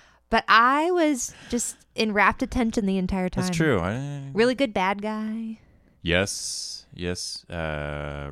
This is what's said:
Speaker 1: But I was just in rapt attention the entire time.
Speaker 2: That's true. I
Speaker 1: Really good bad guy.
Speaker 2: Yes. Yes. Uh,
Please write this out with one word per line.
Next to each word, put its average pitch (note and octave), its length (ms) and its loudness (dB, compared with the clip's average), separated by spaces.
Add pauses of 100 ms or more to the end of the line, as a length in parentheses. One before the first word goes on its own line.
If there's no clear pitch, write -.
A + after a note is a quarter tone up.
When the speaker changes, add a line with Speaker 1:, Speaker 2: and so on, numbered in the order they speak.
(280)
Speaker 1:
But A3+ 200 2
I C4 420 6
was D4+ 440 2 (140)
just - 280 -4 (180)
in A3 180 0
rapt G3+ 300 4
attention A#3 420 0
the F#3+ 140 2
entire F#3 320 0
time. F3+ 140 -2
Speaker 2:
That's F3+ 120 -2
true. D3+ 240 4
I C#3 420 -4 (120)
Speaker 1:
Really A#3+ 200 4
good A3 200 0
bad G3+ 260 0
guy. A3 580 -6 (440)
Speaker 2:
Yes. - 840 -2 (100)
Yes. - 540 -8
Uh, D2 840 -6